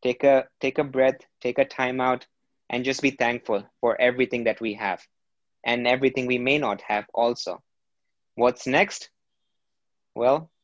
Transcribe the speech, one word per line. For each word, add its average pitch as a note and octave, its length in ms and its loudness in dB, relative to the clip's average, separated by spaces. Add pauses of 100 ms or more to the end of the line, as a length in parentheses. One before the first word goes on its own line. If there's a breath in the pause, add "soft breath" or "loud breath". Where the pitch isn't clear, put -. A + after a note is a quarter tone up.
take B2 220 -2
a, C3+ 220 6 (140)
take C3+ 180 -2
a D3+ 60 2
breath, C3 340 0 (240)
take B2 160 -4
a C3+ 80 4
time B2+ 340 -4
out, B2+ 260 -2 (440)
and B2 140 -4
just C3+ 180 -4
be C#3 80 2
thankful A#2+ 540 -2 (160)
for A#2 200 0
everything B2 440 0
that A2 160 -2
we A2+ 140 -4
have G2+ 320 -6 (580)
and A#2+ 220 -2
everything C3 400 2
we B2 120 0
may C3+ 180 0
not A2 240 -2
have G#2 320 -4
also. A#2+ 500 -2 (720)
What's B2 320 0
next? D#3 440 0 (1040)
Well, C3+ 360 0 (140)